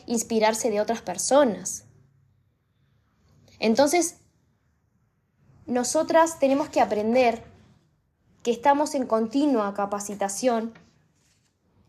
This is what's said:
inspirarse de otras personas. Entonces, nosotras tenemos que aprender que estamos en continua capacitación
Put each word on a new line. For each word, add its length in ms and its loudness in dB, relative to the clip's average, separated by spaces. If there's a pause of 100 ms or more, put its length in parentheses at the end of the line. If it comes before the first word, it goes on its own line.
inspirarse 640 0
de 120 0
otras 180 -4
personas. 840 0 (1700)
Entonces, 580 2 (1500)
nosotras 760 0
tenemos 300 2
que 140 0
aprender 600 0 (1000)
que 80 -2
estamos 440 2
en 120 -2
continua 640 0
capacitación 1040 -4 (1160)